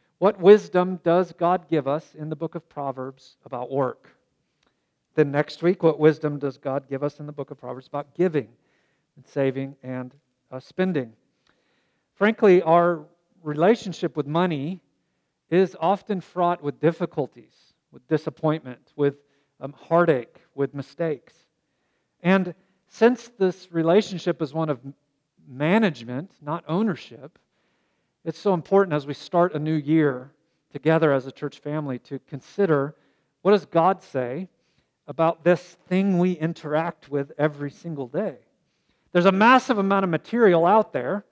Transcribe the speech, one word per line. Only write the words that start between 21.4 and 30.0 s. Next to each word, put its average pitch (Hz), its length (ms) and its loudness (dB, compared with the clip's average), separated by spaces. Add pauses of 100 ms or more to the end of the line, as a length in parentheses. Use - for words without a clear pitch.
And 180 320 0 (400)
since 240 340 2 (100)
this 185 340 -2
relationship 170 680 0
is 139 140 -6
one 160 140 -2
of 135 160 -4
m-, 139 100 -14 (540)
management, 143 800 -2 (100)
not 151 280 -8
ownership, 160 720 -6 (840)
it's 165 140 -8
so 196 160 2
important 185 400 2
as 143 100 -2
we 143 100 -8
start 175 380 0
a 156 60 -6
new 156 160 -2
year 139 560 0 (400)